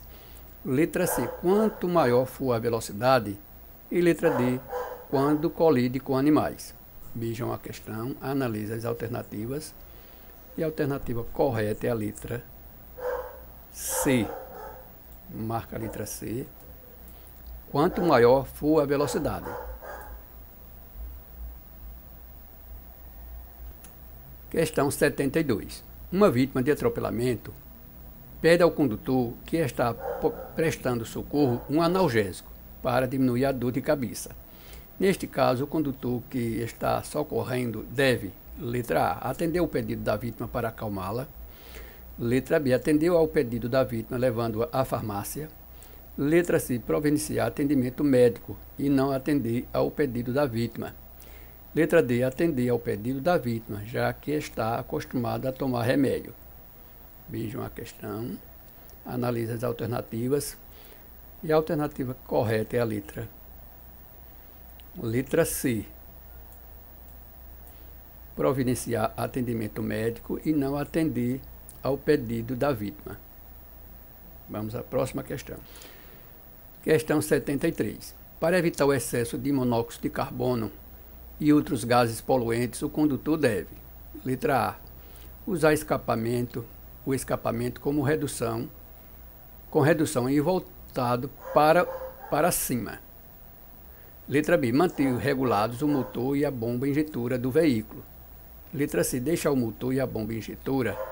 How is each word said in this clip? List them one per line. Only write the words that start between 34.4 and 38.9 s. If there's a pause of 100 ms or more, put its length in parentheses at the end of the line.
Neste
caso,
o
condutor
que
está
socorrendo
deve, (260)
letra